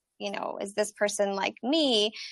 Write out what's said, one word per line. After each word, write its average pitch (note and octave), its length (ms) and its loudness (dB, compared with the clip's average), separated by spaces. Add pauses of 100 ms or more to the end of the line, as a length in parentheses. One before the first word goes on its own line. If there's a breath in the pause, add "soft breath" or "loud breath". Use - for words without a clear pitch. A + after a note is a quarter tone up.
(200)
you G3+ 120 -4
know, - 300 -6
"Is G3+ 140 -6
this G#3 180 0
person G3+ 420 0
like G3+ 280 -2
me?" A#3+ 500 4 (180 loud breath)